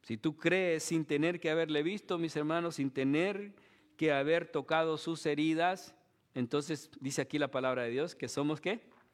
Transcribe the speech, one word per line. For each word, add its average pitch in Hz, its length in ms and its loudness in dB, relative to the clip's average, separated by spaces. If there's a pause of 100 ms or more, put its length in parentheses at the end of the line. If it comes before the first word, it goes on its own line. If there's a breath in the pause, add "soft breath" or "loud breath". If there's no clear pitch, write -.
Si 117 140 -6
tú 156 200 -2
crees 170 480 2
sin 160 200 0
tener 156 360 2
que 160 100 0
haberle 156 320 2
visto, 185 360 -2
mis 160 180 -2
hermanos, 160 400 0
sin 135 140 0
tener 175 640 0 (420 soft breath)
que 156 160 4
haber 156 340 2
tocado 160 520 0
sus 165 280 -4
heridas, 160 680 0 (400)
entonces 143 560 -2 (100)
dice 156 220 -2
aquí - 160 -4
la 139 120 2
palabra 127 320 0
de 117 80 -2
Dios 143 240 -4
que 123 140 -8
somos, 147 320 -2
¿qué? 117 280 -4 (260 soft breath)